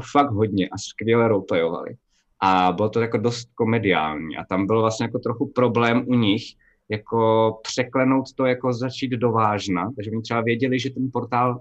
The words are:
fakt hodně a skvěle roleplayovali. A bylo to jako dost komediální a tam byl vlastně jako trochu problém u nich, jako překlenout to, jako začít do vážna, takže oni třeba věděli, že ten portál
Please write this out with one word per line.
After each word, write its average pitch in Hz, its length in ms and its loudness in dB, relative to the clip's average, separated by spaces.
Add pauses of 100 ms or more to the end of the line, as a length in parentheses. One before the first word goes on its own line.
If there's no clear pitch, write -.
(120)
fakt 143 200 4
hodně 98 380 0
a 95 80 -10
skvěle 113 500 2
roleplayovali. 87 680 0 (480)
A 92 280 4
bylo 104 180 0
to 113 120 0
jako 113 160 0
dost 117 380 -2
komediální 80 840 0
a 90 120 -10
tam 95 160 0
byl 110 160 2
vlastně 110 240 0
jako 117 140 -4
trochu 120 360 -4
problém 120 520 2
u 127 80 0
nich, 113 280 2 (460)
jako 113 640 2 (100)
překlenout 131 600 0 (100)
to, 135 100 0
jako 127 280 0
začít 123 380 -6
do 120 200 0
vážna, 104 640 0
takže 107 160 -8
oni 113 100 -4
třeba 117 200 -2
věděli, 120 380 0
že 135 100 -4
ten 131 240 -4
portál 123 480 -2